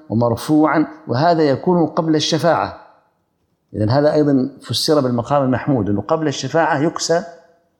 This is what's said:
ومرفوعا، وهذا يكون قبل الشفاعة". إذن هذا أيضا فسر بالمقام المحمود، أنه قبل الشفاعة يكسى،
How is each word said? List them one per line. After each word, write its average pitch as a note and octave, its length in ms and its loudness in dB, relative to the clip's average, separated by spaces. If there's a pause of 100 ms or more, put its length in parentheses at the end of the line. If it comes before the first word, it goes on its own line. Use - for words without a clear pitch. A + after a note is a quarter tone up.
ومرفوعا، C#3+ 800 2 (200)
وهذا D#3+ 340 2
يكون D#3 440 2
قبل D#3+ 300 0
الشفاعة". D3 640 0 (960)
إذن G#2 160 -2
هذا D3 240 2
أيضا C#3+ 360 2 (120)
فسر D3+ 400 -2
بالمقام B2+ 420 0
المحمود، B2+ 460 0
أنه G2+ 120 0
قبل D#3+ 260 -2
الشفاعة D3+ 520 -2
يكسى، E3 440 -2 (560)